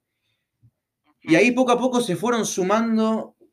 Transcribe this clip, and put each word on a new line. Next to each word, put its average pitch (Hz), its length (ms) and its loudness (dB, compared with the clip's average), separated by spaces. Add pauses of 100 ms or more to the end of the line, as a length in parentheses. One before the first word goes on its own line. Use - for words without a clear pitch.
(1200)
Y 160 140 0
ahí 233 160 4
poco 247 200 0
a 240 60 2
poco 247 220 0
se 180 160 -4
fueron 226 280 -2
sumando 220 920 -2 (160)